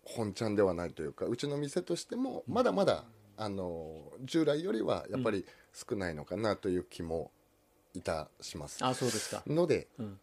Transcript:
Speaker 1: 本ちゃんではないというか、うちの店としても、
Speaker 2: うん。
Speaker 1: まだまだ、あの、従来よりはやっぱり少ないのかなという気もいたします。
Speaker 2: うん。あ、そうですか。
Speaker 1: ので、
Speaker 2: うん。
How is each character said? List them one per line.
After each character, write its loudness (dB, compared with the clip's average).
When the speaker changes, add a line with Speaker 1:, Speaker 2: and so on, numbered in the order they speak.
Speaker 1:
本 -4
ち -4
ゃ 2
ん 2
で 8
は 8
な -2
い -4
と -6
い -2
う -6
か、 -4
う 0
ち -2
の -2
店 -2
と -2
し -6
て -8
も、 -4
Speaker 2:
う -4
ん。 0
Speaker 1:
ま 6
だ 4
ま 4
だ、 4
あ -2
の、 -6
従 2
来 4
よ -2
り 2
は 2
や -2
っ 0
ぱ 2
り 0
少 -6
な 0
い -4
の -8
か -4
な 2
と -2
い 4
う 0
気 -10
も -4
い -8
た -2
し -10
ま -8
す。 -12
Speaker 2:
う 2
ん。 4
あ、 4
そ 0
う 2
で 0
す -6
か。 -6
Speaker 1:
の 4
で、 2
Speaker 2:
う -8
ん。 -8